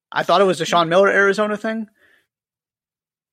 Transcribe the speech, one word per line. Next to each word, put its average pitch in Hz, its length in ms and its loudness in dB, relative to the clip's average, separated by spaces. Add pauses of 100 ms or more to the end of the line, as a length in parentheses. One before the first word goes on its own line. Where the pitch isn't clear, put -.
(120)
I 156 100 -2
thought 175 180 2
it 202 40 4
was 175 160 0
a 160 60 -4
Sean 170 220 0
Miller 190 200 4
Arizona 196 480 0
thing. 220 320 -8 (1400)